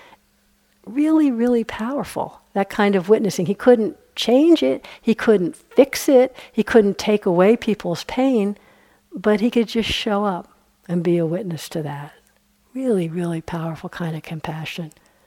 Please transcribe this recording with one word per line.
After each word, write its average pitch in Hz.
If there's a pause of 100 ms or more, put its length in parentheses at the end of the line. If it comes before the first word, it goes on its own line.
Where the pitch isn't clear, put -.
(840)
Really, 302
really 233
powerful, - (120)
that 196
kind 202
of 180
witnessing. 208
He 196
couldn't 226 (180)
change 294
it, 262 (160)
he 226
couldn't 196
fix -
it, 262 (160)
he 214
couldn't 202
take 208
away 185
people's 185
pain, 233 (560)
but 196
he 233
could 233
just 226
show 208
up 180 (360)
and 175
be 175
a 165
witness 170
to 160
that. 143 (600)
Really, 233
really 170
powerful 165
kind 160
of 156
compassion. 160 (360)